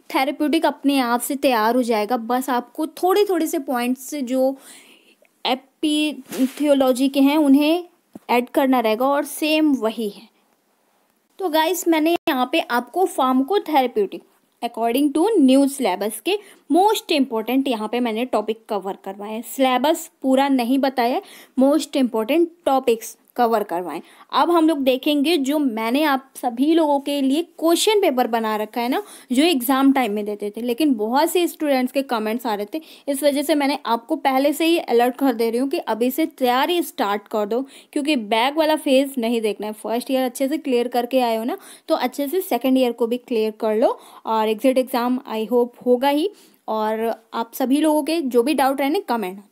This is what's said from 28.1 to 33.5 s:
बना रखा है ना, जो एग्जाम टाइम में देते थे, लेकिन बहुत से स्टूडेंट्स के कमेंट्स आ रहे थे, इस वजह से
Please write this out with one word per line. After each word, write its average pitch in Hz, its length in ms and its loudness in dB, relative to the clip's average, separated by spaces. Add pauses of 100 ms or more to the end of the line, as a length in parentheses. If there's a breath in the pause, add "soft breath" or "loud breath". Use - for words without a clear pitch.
बना 220 280 -2
रखा 214 260 -6
है 240 80 -2
ना, 339 120 -2 (300 loud breath)
जो 247 120 4
एग्जाम 269 500 2
टाइम 247 200 0
में 208 120 -4
देते 208 320 -8
थे, 226 40 -10
लेकिन 247 340 0
बहुत 240 360 0
से 349 160 2
स्टूडेंट्स 277 460 -2
के 277 120 0
कमेंट्स 220 400 -4
आ 220 100 -2
रहे 208 180 -6
थे, 320 80 -8 (260 loud breath)
इस 277 160 -2
वजह 285 200 2
से 311 120 0